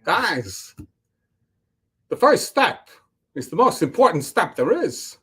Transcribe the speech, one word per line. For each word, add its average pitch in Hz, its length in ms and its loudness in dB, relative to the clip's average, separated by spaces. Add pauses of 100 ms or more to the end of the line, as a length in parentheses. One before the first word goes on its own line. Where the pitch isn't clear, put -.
Guys, 156 680 -4 (1400)
the - 60 -6
first 277 300 4
step - 440 -2 (440)
is 131 140 -10
the 160 80 -10
most 240 240 2
important 160 440 2
step - 300 -2
there 135 160 0
is. 247 520 -4